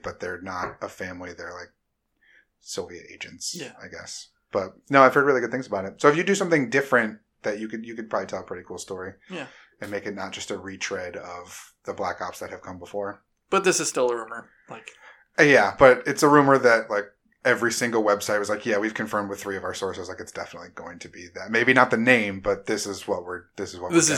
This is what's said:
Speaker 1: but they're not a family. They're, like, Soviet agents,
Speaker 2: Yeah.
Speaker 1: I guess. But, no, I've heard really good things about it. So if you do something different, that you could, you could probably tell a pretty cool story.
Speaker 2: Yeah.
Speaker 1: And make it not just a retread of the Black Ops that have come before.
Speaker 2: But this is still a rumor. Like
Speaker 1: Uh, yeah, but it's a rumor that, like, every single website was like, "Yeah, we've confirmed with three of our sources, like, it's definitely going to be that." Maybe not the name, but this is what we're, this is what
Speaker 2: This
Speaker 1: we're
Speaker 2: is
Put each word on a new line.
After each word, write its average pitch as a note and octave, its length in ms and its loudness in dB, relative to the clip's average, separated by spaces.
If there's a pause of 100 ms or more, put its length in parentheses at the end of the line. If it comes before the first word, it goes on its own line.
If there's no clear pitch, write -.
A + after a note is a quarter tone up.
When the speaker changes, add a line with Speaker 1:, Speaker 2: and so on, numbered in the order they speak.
Speaker 1:
but - 160 -10
they're F2+ 220 -8
not F#2 400 -8
a G2 80 -8
family. F2+ 460 -12
They're, E2+ 200 -14
like, F2+ 160 -16 (920)
Soviet F2 520 -10
agents, - 420 -12
Speaker 2:
Yeah. C#3+ 260 -12
Speaker 1:
I - 80 -16
guess. - 400 -14 (220)
But, G2 240 -4 (140)
no, C#3 140 6
I've B2+ 120 6
heard C#3 120 4
really C3 140 2
good A#2+ 100 -4
things B2+ 160 -6
about F#2+ 180 -4
it. - 160 -12
So C#3+ 80 6
if D3 80 6
you F3 80 -2
do G3 100 2
something E3+ 360 0
different, A#2+ 480 0 (240)
that G#2 160 -4
you A2 100 -10
could, A2+ 160 -10
you A#2 100 -14
could A2 160 -12
probably F#2+ 160 -2
tell F#2+ 140 -8
a - 40 -14
pretty F2+ 220 -14
cool - 120 -12
story. F#2 340 -12 (180)
Speaker 2:
Yeah. D#3 160 -12 (340)
Speaker 1:
And G#2 100 -12
make G2+ 160 -8
it G2+ 80 -6
not F#2+ 180 -10
just - 180 -12
a G2+ 80 -6
retread F#2 580 -8
of F2 580 -16 (100)
the G2+ 80 -8
Black F2+ 300 -6
Ops F2+ 160 -8
that F2+ 120 -10
have F#2 120 -14
come F#2 160 -14
before. G2+ 440 -8 (280)
Speaker 2:
But F#3+ 120 2
this F3+ 160 2
is D#3 100 -2
still B2+ 220 0
a A#2+ 60 -2
rumor. A#2 320 -12 (220)
Like A2+ 200 -16 (480)
Speaker 1:
Uh, E3+ 40 6
yeah, A#2 360 6
but B2+ 300 10
it's C#3 140 0
a D3+ 80 8
rumor C#3 260 8
that, A#2 340 6
like, G2+ 140 -2 (400)
every A#2+ 260 4
single A2+ 320 0
website G#2 360 2
was G2+ 100 -2
like, G#2+ 160 -4
"Yeah, G#2 140 0
we've G#2+ 160 -2
confirmed G#2+ 340 -4
with G2 100 -10
three G2 160 -6
of F2+ 100 -8
our F#2 100 -6
sources, F#2 340 -6
like, F2+ 100 -12
it's F2+ 140 -16
definitely E2+ 380 -12
going F2 300 -16
to - 100 -16
be F2+ 240 -18
that." F#2+ 160 -12
Maybe A#2 240 4
not B2+ 160 8
the A#2 80 2
name, A2 420 2
but G2 240 -2
this G#2 220 -4
is F#2+ 200 -10
what F2+ 200 -4
we're, F2+ 160 -10 (140)
this F#2+ 180 -8
is F2+ 60 -14
what F2+ 120 -8
Speaker 2:
This E3+ 40 2
Speaker 1:
we're E3 40 8
Speaker 2:
is D#3 180 2